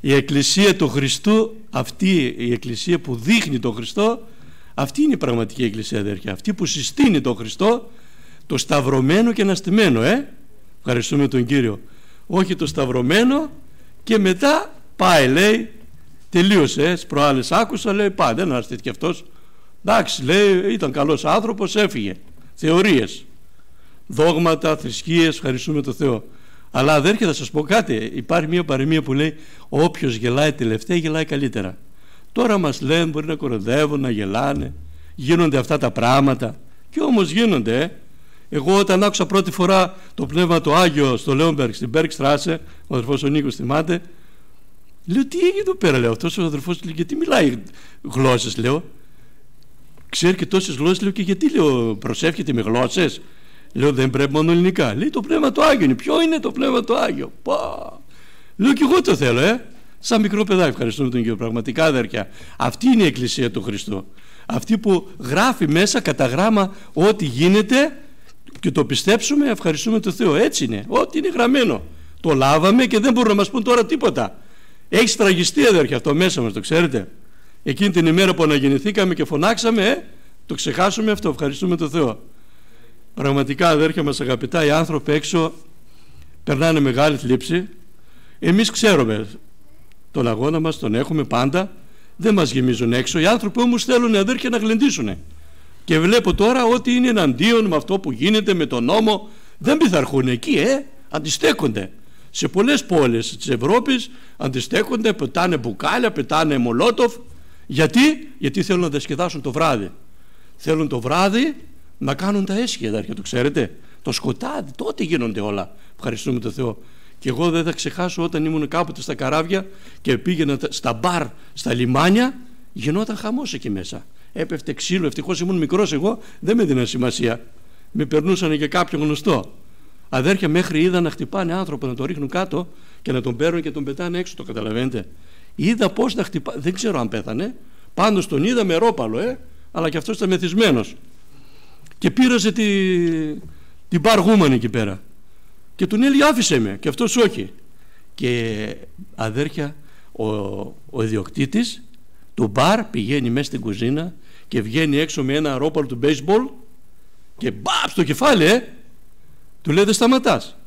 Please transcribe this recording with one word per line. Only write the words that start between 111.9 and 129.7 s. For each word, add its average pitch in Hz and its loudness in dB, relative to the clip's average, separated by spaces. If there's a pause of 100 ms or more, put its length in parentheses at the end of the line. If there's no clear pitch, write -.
να 135 -2
κάνουν 196 0
τα 196 -2
έσχη, 233 -4
αδέρφια, 104 -4
το 107 -10
ξέρετε. 127 0 (260)
Το - -4
σκοτάδι, 180 -4
τότε - -4
γίνονται 123 -2
όλα. 101 -4 (200)
Ευχαριστούμε 123 -4
τον 107 -6
Θεό. 113 -4 (420)
Και 131 -4
εγώ 143 0
δεν 165 0
θα 165 -2
ξεχάσω 175 -4
όταν 165 -2
ήμουν 156 0
κάποτε 165 -4
στα 131 -6
καράβια 160 -2 (360)
και 131 0
πήγαινα 151 0
τα, 156 -6
στα - -4
μπαρ, 160 0 (280)
στα - -4
λιμάνια, 165 4 (380)
γινόταν 165 -2
χαμός 247 -4
εκεί 110 -6
μέσα. 95 -6 (280)
Έπεφτε 160 -6
ξύλο, 180 -2
ευτυχώς 151 -4
ήμουν 180 -2
μικρός 170 2
εγώ, 170 0 (200)
δεν 202 2
με 233 4
δίναν 131 2
σημασία. 120 0 (500)
Με 151 -2
περνούσανε 156 2
και 147 -2
κάποιο 175 -2
γνωστό. 147 0 (560)